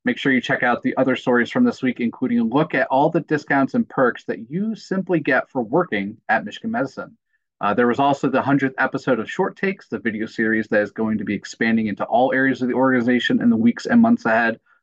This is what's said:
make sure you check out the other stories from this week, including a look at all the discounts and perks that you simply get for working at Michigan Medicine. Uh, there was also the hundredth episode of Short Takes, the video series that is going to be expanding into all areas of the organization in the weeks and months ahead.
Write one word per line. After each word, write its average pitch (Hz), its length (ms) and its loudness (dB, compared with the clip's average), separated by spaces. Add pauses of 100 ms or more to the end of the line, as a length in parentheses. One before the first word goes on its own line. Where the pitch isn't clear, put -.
make 123 100 0
sure 139 160 0
you 127 80 2
check - 220 -4
out 123 200 -2
the 127 140 -2
other 131 200 2
stories 120 340 0
from 123 140 2
this 120 180 0
week, 123 180 -2
including 120 400 -2
a 117 40 2
look 139 300 0
at 135 140 0
all 143 220 2
the 160 100 0
discounts 147 540 -2
and 117 140 0
perks - 360 -2
that 113 260 -8
you 202 240 -4
simply 185 460 -4
get 135 300 -2
for 127 120 -4
working 113 540 -2 (140)
at 110 160 0
Michigan 110 240 -10
Medicine. 120 460 -8 (440)
Uh, 101 140 -2
there 120 140 4
was 117 100 0
also 139 320 2
the 127 100 0
hundredth 135 380 0
episode 131 420 -2
of 104 100 -8
Short 190 260 -4
Takes, 196 320 -4
the 110 100 -6
video 107 280 -4
series 110 420 -2
that 107 120 2
is 101 120 -2
going 110 260 -2
to 104 60 -8
be 101 100 -2
expanding 113 540 -2
into 101 160 -6
all 127 280 2
areas 131 300 0
of 123 60 0
the 120 60 -2
organization 123 680 2
in 120 80 4
the 113 60 4
weeks 113 280 2
and 117 160 4
months 117 240 4
ahead. 113 340 0 (240)